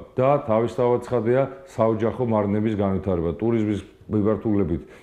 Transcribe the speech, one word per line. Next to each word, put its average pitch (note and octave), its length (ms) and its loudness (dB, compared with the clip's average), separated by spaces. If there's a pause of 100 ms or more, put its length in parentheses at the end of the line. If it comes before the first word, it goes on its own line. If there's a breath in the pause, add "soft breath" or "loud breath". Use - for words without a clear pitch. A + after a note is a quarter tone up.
(100)
და B2+ 280 2
თავისთავად A#2+ 640 0
ცხადია, B2 400 0 (220)
საოჯახო A2+ 600 0
მარნების G#2+ 520 0
განვითარება. F#2 580 0
ტურიზმის G#2+ 460 0 (240)
მიმართულებით G2+ 800 0 (200 loud breath)